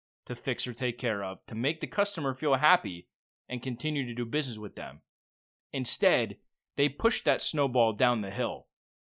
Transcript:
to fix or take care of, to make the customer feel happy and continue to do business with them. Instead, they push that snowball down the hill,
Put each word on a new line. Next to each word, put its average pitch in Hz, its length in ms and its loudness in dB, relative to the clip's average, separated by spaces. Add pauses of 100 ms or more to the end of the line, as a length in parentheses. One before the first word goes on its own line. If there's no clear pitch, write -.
(280)
to 123 80 -6
fix - 300 -4
or 123 80 -6
take 123 240 -4
care 104 260 -2
of, 95 240 -8
to 117 80 -8
make 139 260 -2
the 156 60 -4
customer 143 460 -2
feel 139 220 2
happy 135 540 2 (400)
and 123 120 -6
continue 139 440 -4
to 120 80 -6
do 120 120 -2
business 127 320 -2
with 104 180 -8
them. 71 260 -10 (720)
Instead, 131 640 2 (400)
they 143 100 4
push - 360 0
that 143 180 2
snowball 127 520 4
down 120 280 2
the 98 80 -6
hill, 101 380 -4 (420)